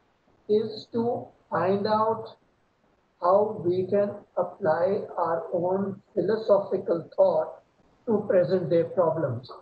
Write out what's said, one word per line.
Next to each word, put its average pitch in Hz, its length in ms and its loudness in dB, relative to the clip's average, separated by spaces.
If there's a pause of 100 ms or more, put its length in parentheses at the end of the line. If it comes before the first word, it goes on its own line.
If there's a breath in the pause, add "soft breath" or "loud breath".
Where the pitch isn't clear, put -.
(480)
is 214 440 0
to 233 340 -2 (240)
find 196 360 0
out 220 500 0 (840)
how 190 460 2
we 185 200 0
can 202 280 0 (220)
apply 180 640 0 (180)
our 165 240 -2 (100)
own 190 480 -2 (140)
philosophical 190 920 0 (100)
thought 170 440 2 (460)
to 214 220 0
present 180 420 2
day 165 140 4
problems. 156 640 -2 (120)